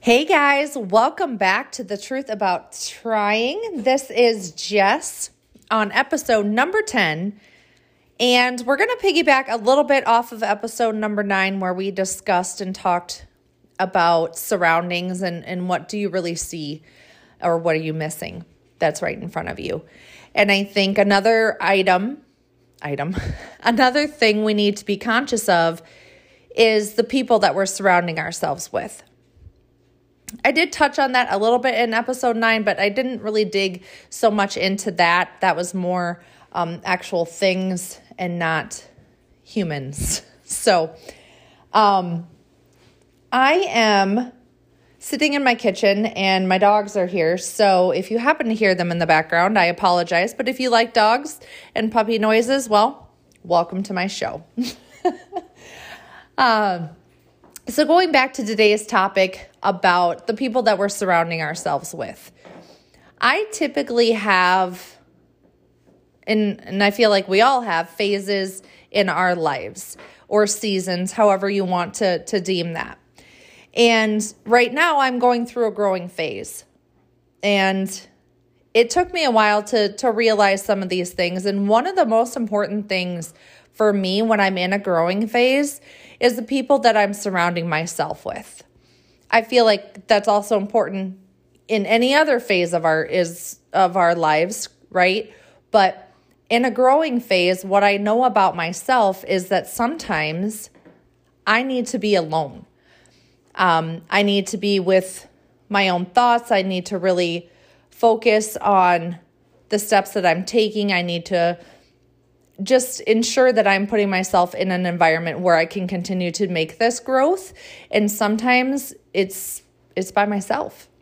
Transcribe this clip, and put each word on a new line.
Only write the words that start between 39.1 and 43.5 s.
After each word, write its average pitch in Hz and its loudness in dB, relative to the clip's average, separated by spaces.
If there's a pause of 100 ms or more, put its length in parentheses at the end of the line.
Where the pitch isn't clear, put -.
humans. 143 -6
<laughs> - -20 (180)
So, 170 2 (800)
um, 185 2 (1040)
I 294 2